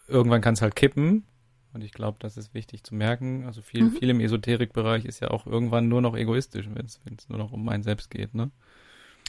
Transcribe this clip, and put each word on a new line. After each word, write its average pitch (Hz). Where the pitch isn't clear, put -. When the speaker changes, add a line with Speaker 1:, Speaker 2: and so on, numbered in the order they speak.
Speaker 1:
irgendwann 120
kann's 113
halt 110
kippen. 156
Und 113
ich 104
glaub, 107
das 107
ist 107
wichtig 107
zu -
merken. 123
Also, 110
viel, -
Speaker 2:
Mhm. 226
Speaker 1:
viel 127
im 123
Esoterikbereich 113
ist -
ja -
auch -
irgendwann 117
nur 120
noch 113
egoistisch, 113
wenn's, 120
wenn's 113
nur 110
noch 104
um 110
einen 107
selbst 104
geht, 101
ne? 117